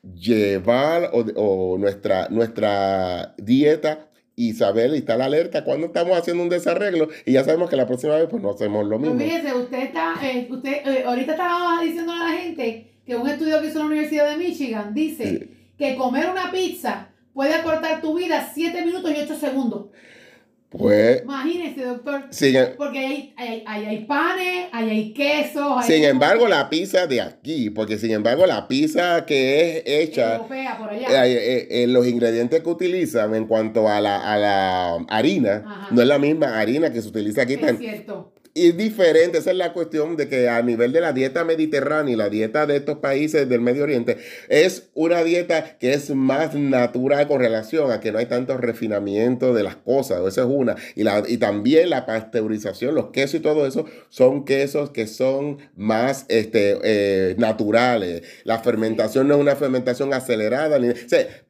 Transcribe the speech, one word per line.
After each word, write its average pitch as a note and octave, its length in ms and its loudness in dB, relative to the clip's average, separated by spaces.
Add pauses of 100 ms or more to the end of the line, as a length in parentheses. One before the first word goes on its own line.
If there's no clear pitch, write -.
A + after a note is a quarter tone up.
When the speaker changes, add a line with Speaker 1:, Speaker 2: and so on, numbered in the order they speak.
(180)
Speaker 1:
llevar A2+ 960 2
o, A#2+ 120 2 (100)
o F#2 420 0
nuestra, G2 520 0
nuestra G2 1080 0
dieta D3+ 720 0 (260)
y A#2 180 -2
saber A2+ 400 2
y D3+ 40 -2
estar A#2 240 0
alerta D3+ 420 0
cuando D3+ 240 -2
estamos F3 300 0
haciendo F3 240 -2
un F3 80 -2
desarreglo F3 580 0 (180)
y B2+ 80 2
ya C3+ 100 6
sabemos E3 260 2
que D3 60 0
la B2+ 100 2
próxima B2+ 300 -2
vez, E3 140 2
pues, G#3+ 120 -6
no G2+ 100 -2
hacemos G#2 360 -2
lo G#2+ 120 -2
Speaker 2:
Pues D#3 140 -2
Speaker 1:
mismo. B3 60 0 (100)
Speaker 2:
fíjese, D4 260 -4
usted B3 280 -4
está, E4 400 -4
eh, B3+ 260 -4
usted, C4 220 -8 (160)
eh, C4 180 0
ahorita B3+ 280 -2
estaba F4 500 0
diciéndole E4+ 360 -4
a E4+ 120 -2
la E4 100 -4
gente C#4+ 500 -8 (140)
que A#3+ 100 -6
un B3+ 140 -2
estudio D4+ 320 0
que D#4 60 -6
hizo D#4 120 -4
la D4+ 60 -2
Universidad D4+ 440 0
de D4+ 80 -4
Michigan A3 580 -6
dice C#4+ 320 -4
Speaker 1:
Sí. - 220 -6 (280)
Speaker 2:
que C4 180 -2
comer C4 360 -2
una F#4 200 -4
pizza B3 580 -6 (240)
puede C#4 200 0
acortar D#4+ 480 -2
tu D#4+ 160 -2
vida E4 360 -2
siete E4+ 300 -4
minutos F4 320 -4
y D4 60 -4
ocho D4+ 160 -6
segundos. B3+ 480 -4 (840)
Speaker 1:
Pues, G#2+ 520 4
Speaker 2:
Imagínese, C#4 640 -6
doctor, C4+ 460 -8
Speaker 1:
sin C3+ 240 2
em- B2+ 200 4
Speaker 2:
porque C#4 220 -8
ahí C4+ 400 -8
hay, B3 100 -10
ahí A3 200 -10
hay, G#3+ 180 -8
hay G#3+ 200 -8
panes, F4+ 680 -2
ahí A3+ 180 -4
hay G#3+ 240 -2
quesos, C#4+ 640 0
ahí A3+ 80 0
Speaker 1:
sin D#3 180 4
Speaker 2:
hay - 20 6
Speaker 1:
embargo, D#3 420 4
la D3+ 200 2
pizza F3+ 380 0
de B2 160 0
aquí, B2 480 -6
porque G#2 300 -4
sin A2+ 100 -2
embargo, A#2 380 4
la A2 200 -2
pizza D#3 600 0
que C3+ 500 2
es - 80 -6
hecha, B2+ 520 0
Speaker 2:
Europea, - 420 -8
por - 100 -10
allá. C3+ 380 2
Speaker 1:
eh, B2+ 100 2
eh, A#2 300 0 (160)
eh, A#2+ 40 2
los B2 200 4
ingredientes A#2+ 560 2
que E3 60 -2
utilizan E3 640 0
en A2 100 -2
cuanto A2 420 2
a G#2 140 2
la, G#2 320 0
a G#2 60 4
la F#2 560 2 (140)
harina, A2 540 0
Speaker 2:
Ajá. - 280 -14
Speaker 1:
no A#2+ 100 6
es A#2+ 60 6
la C#3+ 100 4
misma C#3+ 420 2
harina C3 320 0
que A#2 120 -4
se G#2 60 -10
utiliza G#2+ 340 -2
aquí B2 100 0
Speaker 2:
Es - 80 -4
Speaker 1:
tan C4 160 0
Speaker 2:
cierto. G3+ 560 -12 (220)
Speaker 1:
es E3+ 220 6
diferente, E3+ 600 4
esa F3+ 120 -2
es F#3 60 2
la E3+ 160 -2
cuestión D#3+ 420 -4
de D3 120 -2
que B2+ 200 2
a A#2 140 2
nivel A#2+ 300 2
de E3 100 4
la D#3+ 100 0
dieta C3 320 0
mediterránea D3+ 720 0
y - 40 0
la G#2 120 0
dieta A2 380 0
de C#3+ 100 2
estos C#3+ 220 -4
países C#3+ 500 0
del A#2+ 120 2
Medio B2 220 0
Oriente, B2 340 0 (300)
es E3 460 2
una E3 300 2
dieta E3+ 560 0
que B2+ 140 2
es D3 180 -4
más C3+ 420 0
natural C3+ 760 2
con C#3+ 120 2
relación B2 520 0
a G#2+ 80 0
que G#2+ 120 -2
no A2 80 0
hay A#2+ 80 -2
tanto B2+ 300 -2
refinamiento A#2 1000 0
de G#2+ 80 2
las F#2+ 140 -6
cosas, B2 500 0
esa G2 140 0
es B2 60 2
una. C3 280 0 (200)
Y - 60 -4
la, G#2 260 2
y A#2+ 100 -2
también A#2+ 520 4
la C3 160 -2
pasteurización, A2 880 -4
los A#2+ 140 -2
quesos C#3 320 -2
y - 0 -
todo D3+ 260 2
eso, - 200 -4 (240)
son C3+ 360 4
quesos C#3 460 -2
que A2 160 -4
son C3+ 500 -2 (180)
más, A2+ 540 0
este, G#2+ 540 2
eh, G2 560 2
naturales. A2 840 2 (220)
La A2 160 0
fermentación A2+ 680 0
no C#3+ 40 6
es C#3+ 80 6
una C#3+ 140 4
fermentación C3 580 -2
acelerada, B2+ 640 0
ni, A#2+ 120 2
o A#2+ 40 0 (140)
sea E3 180 2 (240)